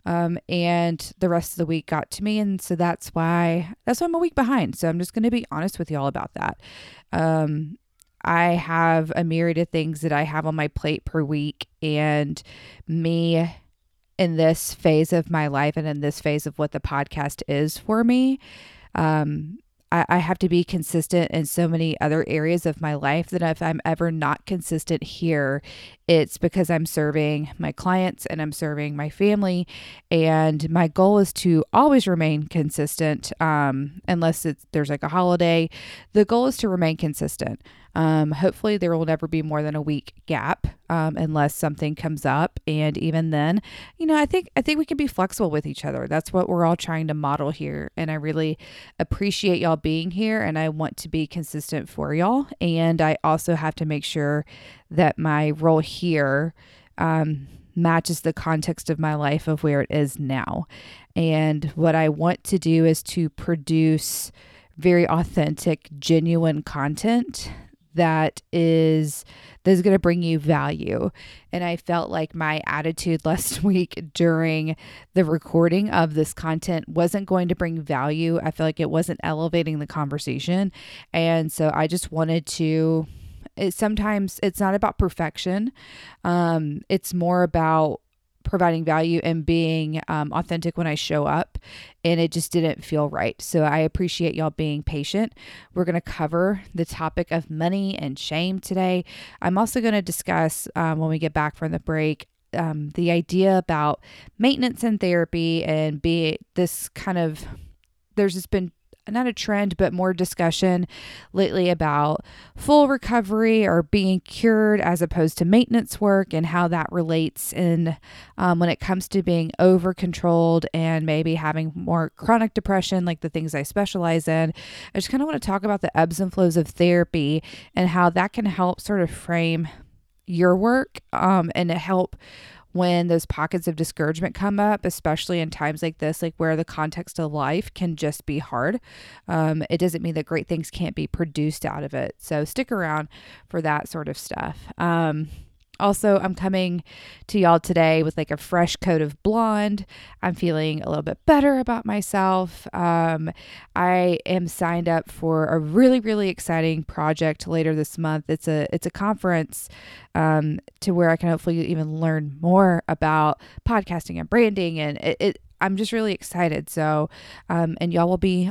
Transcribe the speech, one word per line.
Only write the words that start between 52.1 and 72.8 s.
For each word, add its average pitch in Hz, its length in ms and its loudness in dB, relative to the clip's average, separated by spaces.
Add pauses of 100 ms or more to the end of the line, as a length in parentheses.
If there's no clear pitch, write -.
y'all. 214 340 2 (140)
And 165 400 2
I 156 240 2
also 160 300 0
have 156 220 -2
to 160 100 -4
make 151 180 -4
sure 147 400 -2 (460)
that 156 280 2
my 151 340 2
role 160 280 4
here, 156 720 0 (460)
um, 156 500 0 (260)
matches 165 460 2
the 160 140 -2
context 160 560 -4
of 151 80 -2
my 156 160 0
life 147 340 0
of 156 140 0
where 147 180 2
it - 100 -2
is 147 280 0
now. 135 480 -4 (480)
And 156 640 2
what 160 180 4
I 160 160 4
want 160 340 0
to 196 140 0
do 160 260 4
is 160 200 4
to 165 260 -2
produce 160 1000 0 (440)
very 175 320 4
authentic, 160 800 0 (100)
genuine 165 640 2
content 151 880 -2 (460)
that 160 460 2 (100)
is, 160 720 2 (400)
that 185 80 6
is 180 100 6
gonna 190 160 6
bring 175 240 2
you 165 160 0
value. 147 720 0 (400)
And 180 140 -4
I 170 120 -2
felt 170 340 -2
like 160 240 -4
my 156 320 -2
attitude 160 580 -2